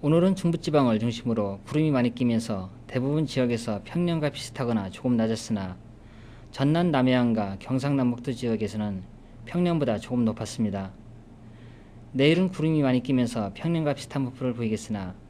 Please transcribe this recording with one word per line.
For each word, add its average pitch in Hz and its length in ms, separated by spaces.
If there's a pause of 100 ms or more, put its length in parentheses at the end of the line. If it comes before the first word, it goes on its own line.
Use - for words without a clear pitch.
오늘은 170 360
중부지방을 151 640
중심으로 110 640
구름이 156 240
많이 123 240
끼면서 113 560 (160)
대부분 143 400
지역에서 117 580
평년과 165 460
비슷하거나 113 580
조금 120 300
낮았으나 107 580 (720)
전남 160 400
남해안과 120 680
경상남북도 131 760
지역에서는 107 680 (420)
평년보다 165 540
조금 123 260
높았습니다. 104 680 (1200)
내일은 160 360
구름이 160 320
많이 127 220
끼면서 120 500
평년과 160 400
비슷한 135 320
분포를 123 300
보이겠으나 107 600 (160)